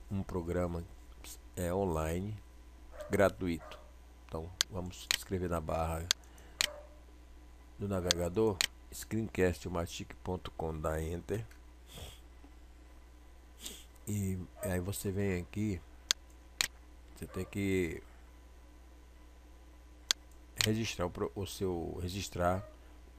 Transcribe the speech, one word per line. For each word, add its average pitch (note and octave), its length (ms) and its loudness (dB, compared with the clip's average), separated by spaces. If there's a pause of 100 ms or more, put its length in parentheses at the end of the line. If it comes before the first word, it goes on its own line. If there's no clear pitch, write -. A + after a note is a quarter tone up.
(100)
um G2 140 2
programa, E2+ 580 2 (720)
é, F2 180 2
online, F#2 640 4 (720)
gratuito. F#2+ 720 6 (480)
Então, E2 240 -4 (180)
vamos F2+ 380 -4 (100)
escrever F2+ 320 0
na E2+ 120 4
barra D#2+ 440 2 (1700)
do G2+ 80 0
navegador, F#2 720 4 (360)
screencast F#2 760 2
matic F2 480 -2
ponto - 340 -2
com, D#2+ 260 -2
dá D#2+ 240 2
Enter. E2+ 460 0 (2500)
E G2 280 2 (260)
aí F#2 180 4
você G2 320 0
vem F#2+ 300 4
aqui, G#2 380 2 (1300)
você D#2+ 140 -6
tem F#2 160 0
que F#2+ 580 4 (2500)
registrar G#2+ 420 6
o E2 40 0
pro-, F#2+ 260 2
o G2 100 2
seu, E2+ 560 2
registrar F2+ 680 4 (500)